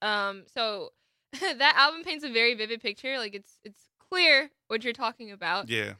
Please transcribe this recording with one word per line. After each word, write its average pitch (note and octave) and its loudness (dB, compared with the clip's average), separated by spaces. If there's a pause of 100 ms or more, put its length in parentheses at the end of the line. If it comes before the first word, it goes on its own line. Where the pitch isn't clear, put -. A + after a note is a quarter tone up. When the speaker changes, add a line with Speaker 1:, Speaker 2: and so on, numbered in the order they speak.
Speaker 1:
um, G3+ -2
so G#3+ -6 (200)
<laughs> - -20
that C#4+ 2
album D#4 4
paints D#4 -8
a C#4+ -6
very A#3 4
vivid A3 -6
picture. C4 -6
Like, G#3+ -8
it's, - -20
it's - -20 (100)
clear D#4 4 (180)
what A3 -4
you're A#3+ -2
talking A#3 -6
about. F3+ -4
Speaker 2:
Yeah. G#2+ -2